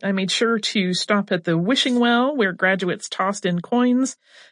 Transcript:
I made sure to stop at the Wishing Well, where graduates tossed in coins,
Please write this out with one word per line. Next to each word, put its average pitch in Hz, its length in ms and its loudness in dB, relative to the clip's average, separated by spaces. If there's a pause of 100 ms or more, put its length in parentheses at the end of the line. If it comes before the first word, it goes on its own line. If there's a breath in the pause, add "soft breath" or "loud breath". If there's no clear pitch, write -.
I 196 100 -2
made 190 180 -2
sure 233 280 2
to 185 360 0
stop 202 360 -2
at 175 140 -2
the 165 140 0
Wishing 247 400 0
Well, 240 360 2
where 196 200 0
graduates 185 560 -2
tossed 190 340 -4
in 175 160 0
coins, 247 560 0 (360 soft breath)